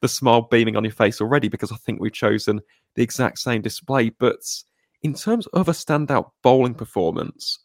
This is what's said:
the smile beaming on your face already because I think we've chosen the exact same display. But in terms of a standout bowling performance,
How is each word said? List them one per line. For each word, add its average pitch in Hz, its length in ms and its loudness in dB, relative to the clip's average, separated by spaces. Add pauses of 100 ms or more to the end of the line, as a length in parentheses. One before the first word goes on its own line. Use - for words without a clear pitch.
the 127 80 0
smile 120 320 4
beaming 113 340 2
on 107 80 0
your 110 80 -2
face 107 300 2
already 117 260 2
because - 240 -4
I 110 60 -12
think - 240 -8
we've 135 100 -4
chosen 107 480 -2 (360)
the 120 80 2
exact 120 360 -4
same 117 220 -4
display. 113 480 -2
But - 320 0 (600)
in 151 120 -2
terms 220 340 -4
of 180 200 0
a 170 60 2
standout 147 580 -2 (120)
bowling 127 320 6
performance, - 880 -4